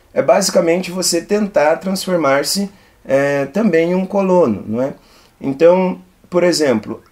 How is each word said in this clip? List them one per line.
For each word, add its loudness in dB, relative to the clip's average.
é 0
basicamente 0
você -2
tentar 0
transformar-se, -2
é, 0
também 0
em 0
um -2
colono, 2
não -4
é? -4
Então, 2
por 0
exemplo, 0